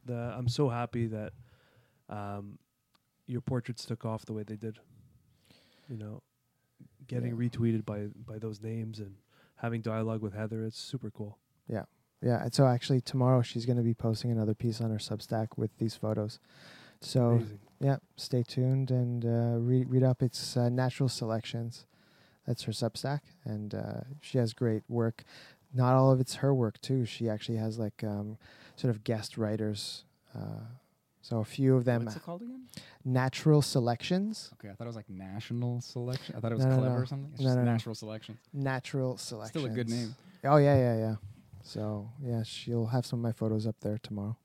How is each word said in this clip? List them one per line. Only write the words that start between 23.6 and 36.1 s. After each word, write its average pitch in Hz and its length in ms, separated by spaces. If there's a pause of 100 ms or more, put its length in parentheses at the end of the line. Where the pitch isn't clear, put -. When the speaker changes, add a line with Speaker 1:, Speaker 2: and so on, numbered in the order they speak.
Speaker 2:
uh, 107 260 (200)
she - 180
has 113 160
great 110 340
work. 113 340 (520)
Not 127 200
all 131 180
of 131 80
it's - 160
her 139 180
work, 117 260
too. 131 240
She 113 240
actually 110 300
has, 110 220
like, 104 220
um, 104 360 (380)
sort 127 180
of 104 100
guest 107 320
writers. 107 680 (300)
Uh, 73 260 (600)
so 113 200
a 107 40
few 131 320
of 123 80
them 117 220
Speaker 3:
What's 110 100
it - 60
called 175 200
again? 254 240 (380)
Speaker 2:
Natural 131 560
Selections. 175 920
Speaker 3:
Okay, 104 160
I - 40
thought 117 100
it 120 40
was, 117 80
like, 107 140
National 113 720
Selection. 123 540